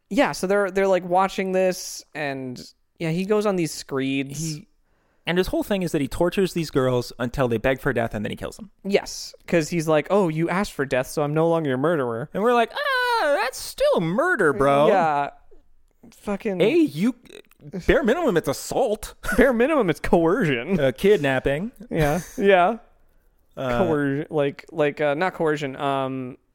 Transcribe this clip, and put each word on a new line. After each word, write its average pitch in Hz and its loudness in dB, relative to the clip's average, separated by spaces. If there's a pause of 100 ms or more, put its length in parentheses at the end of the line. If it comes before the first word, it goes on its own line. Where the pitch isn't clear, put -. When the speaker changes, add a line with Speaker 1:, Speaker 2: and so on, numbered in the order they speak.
(100)
Speaker 1:
yeah, 214 2
so - -6
they're, 196 2
they're, 196 0
like, 185 2
watching 190 0
this, 185 -2 (100)
and, 135 -8 (400)
yeah, 165 -2
he 175 -2
goes 208 0
on 196 0
these 165 -2
screeds. 135 -4
Speaker 2:
He, 156 -8 (580)
and 170 0
his 180 2
whole 339 -2
thing 196 -2
is 170 -2
that 160 2
he 135 -2
tortures 175 0
these 160 -4
girls 127 0
until 123 0
they 117 0
beg 131 0
for 139 -2
death, 113 -2
and 104 -4
then 110 -4
he - -8
kills - -10
them. 202 -18 (140)
Speaker 1:
Yes, - -8 (140)
'cause 165 0
he's 160 -4
like, 151 2
"Oh, 190 2
you 160 -2
asked 185 -2
for 143 -4
death, 127 -2
so - -4
I'm 147 -2
no 160 2
longer 165 0
your 127 0
murderer." 135 -2
Speaker 2:
And 185 -4
we're 247 4
like, 233 2
"Ah, 494 0
that's 494 -6
still 539 0
murder, 202 2
bro." 139 4
Speaker 1:
Yeah. 156 2 (880)
Fucking 196 -4
Speaker 2:
A, 190 4
you, 233 2 (720)
bare 269 4
minimum, 254 2
it's 156 0
assault. 208 -2 (120)
<laughs> - -4
Speaker 1:
Bare 269 6
minimum, 240 2
it's 147 0
coercion. 165 2
Speaker 2:
Uh, 135 2
kidnapping. 147 2 (180)
Speaker 1:
Yeah, 156 0 (160)
yeah. 196 4 (800)
Speaker 2:
Uh, 123 -2
Speaker 1:
Coercion, 143 0
like, 143 -2
like, 151 0
uh, 147 2
not 180 -2
coercion, 151 -2
um, 135 -4 (160)